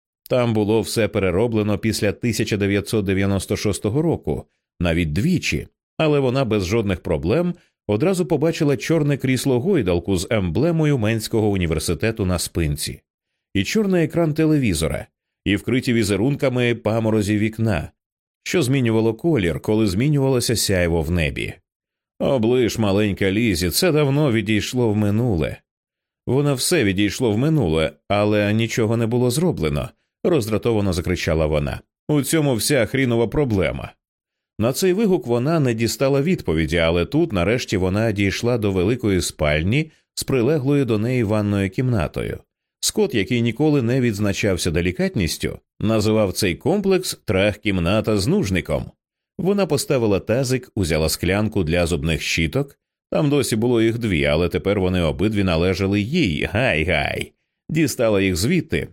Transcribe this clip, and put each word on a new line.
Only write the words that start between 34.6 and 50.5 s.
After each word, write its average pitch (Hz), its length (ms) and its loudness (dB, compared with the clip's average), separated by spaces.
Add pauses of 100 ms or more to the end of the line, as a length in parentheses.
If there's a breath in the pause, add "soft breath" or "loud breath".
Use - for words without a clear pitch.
цей 185 200 2
вигук 190 340 0
вона 123 320 0
не 127 140 2
дістала 135 480 0
відповіді, 85 560 0
але 82 280 2
тут, 156 280 0
нарешті, 104 440 0
вона 98 340 0
дійшла 101 460 0
до 104 140 0
великої 95 500 0
спальні 85 720 -2 (220 loud breath)
з - 100 -10
прилеглою 139 640 0
до 113 120 0
неї 120 260 0
ванною 101 460 0
кімнатою. 95 720 -2 (400)
Скот, - 360 -2
який 117 260 0
ніколи 143 400 2
не 120 200 0
відзначався 101 680 0
делікатністю, 90 880 -2 (200)
називав 107 540 0
цей 90 220 -2
комплекс 185 680 -2
«трах-кімната 98 920 0
з 95 100 0
нужником». 92 640 -2 (460)
Вона 196 280 0
поставила 117 540 0
тазик, 127 560 -2